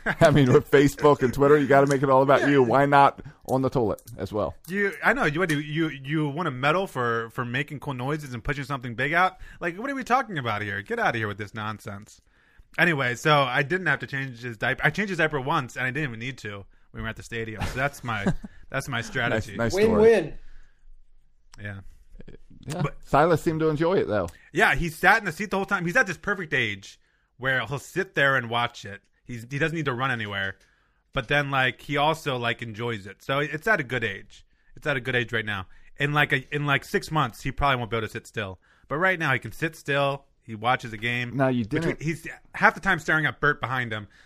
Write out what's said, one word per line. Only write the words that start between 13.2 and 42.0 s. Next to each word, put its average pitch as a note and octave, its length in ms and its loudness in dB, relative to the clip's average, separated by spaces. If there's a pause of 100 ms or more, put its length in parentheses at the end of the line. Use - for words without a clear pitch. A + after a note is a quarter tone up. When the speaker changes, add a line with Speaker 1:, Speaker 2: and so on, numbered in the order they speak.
Speaker 2:
I B2+ 180 0
didn't E3+ 240 -4
have C#3 140 0
to B2+ 60 -10
change C3+ 360 -10
his A#2+ 160 -10
diaper. B2+ 260 -2
I D3+ 60 4
changed G3 180 -2
his F#3 100 -4
diaper D#3 220 0
once, C#3 360 -2
and B2+ 100 -4
I B2+ 40 -2
didn't C#3+ 200 -4
even A2 100 -12
need C3 180 -10
to. G2+ 280 -12 (260)
We A2+ 100 -12
were A2 60 -6
at A2 80 -8
the - 60 -16
stadium, A2 400 -8
so - 160 -4
that's C#3 240 -4
my A2 220 -4 (240)
Speaker 1:
<laughs> - 220 -20
Speaker 2:
that's C3+ 180 -6
my A#2+ 140 -4
strategy. A#2 540 -4
Speaker 1:
Nice, A#2 180 0
nice G3 100 2
story. A3+ 40 6
Speaker 3:
Win-win. G#3+ 460 4 (1300)
Speaker 2:
Yeah. G2+ 180 -12 (840)
Speaker 1:
Yeah. D#3 160 -6
Speaker 2:
But C#3+ 220 -4
Speaker 1:
Silas D#3 380 4
seemed D#3+ 180 0
to D#3 80 2
enjoy D#3+ 300 0
it, B2+ 100 0
though. G2 200 0 (240)
Speaker 2:
Yeah, G3 220 4
he E3 140 0
sat F3+ 300 4
in G#3+ 60 -6
the F3+ 80 -4
seat G3+ 180 -8
the G3+ 60 -2
whole F#3+ 100 -2
time. F#3 200 -2
He's F3 100 0
at B3 100 4
this F#3 120 -6
perfect F#3+ 340 -6
age G#2+ 460 -2 (400)
where C3 280 0
he'll C3+ 120 -6
sit F#3+ 360 -6
there C#3 220 4
and A#2 140 -2
watch A#2+ 340 -2
it. G2+ 160 -14 (240)
He's, A#2 260 -14
he C#3 80 -6
doesn't D#3+ 180 -2
need D#3+ 100 -4
to C3+ 80 -2
run C3 160 -2
anywhere. G2+ 460 -4 (560)
But C3+ 160 -4
then, C#3+ 220 0
like, C3 320 0
he C#3+ 140 -6
also, D3 400 0
like, A#2 260 -4
enjoys A2+ 440 -6
it. G2 160 -20
So C#3 160 -2
it's D3 280 -6
at G#3+ 140 2
a C#3 40 -6
good A#2+ 200 -4
age. G2+ 400 -8 (320)
It's - 100 -12
at D3 100 0
a C3 40 -4
good B2 160 -2
age A#2+ 160 -2
right A2 140 0
now. G2 200 -6 (320)
In, C#3+ 140 0
like, D3 200 2
a, C#3 220 -2
in, D3 120 -4
like, C#3 180 2
six - 260 -4
months, D3 320 -2
he C#3+ 100 -4
probably C#3 240 2
won't A#2 140 -6
be A#2 60 -2
able G#2+ 100 -2
to G2+ 60 -10
sit - 140 -12
still. G2 320 -8 (300)
But C#3 100 -4
right F#3 200 2
now, D#3 140 0
he B2 60 2
can A2+ 140 -10
sit D#3+ 240 -4
still. C#3 480 -2 (180)
He A#2 120 -14
watches A#2 400 -2
a - 20 -10
game. A#2+ 400 -4
Speaker 1:
Now, C3+ 120 4
you B2 180 0
Speaker 2:
Between, D3 160 -2 (140)
Speaker 1:
didn't - 60 -16